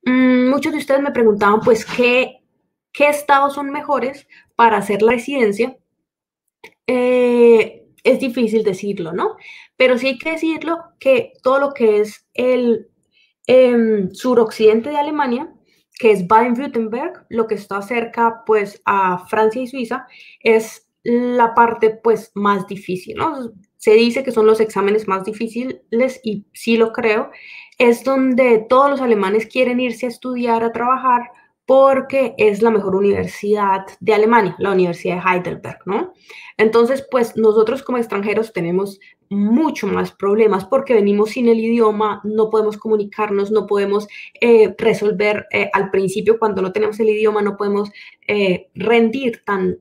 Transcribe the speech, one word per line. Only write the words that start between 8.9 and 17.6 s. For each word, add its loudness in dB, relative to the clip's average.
¿no? -4
Pero 2
sí -4
hay -2
que -8
decirlo -4
que 0
todo 2
lo -2
que 2
es -6
el, -2
em, 4
suroccidente 2
de -4
Alemania, -4
que 4
es 0
Baden-Württemberg, -2
lo -2
que -4
está -10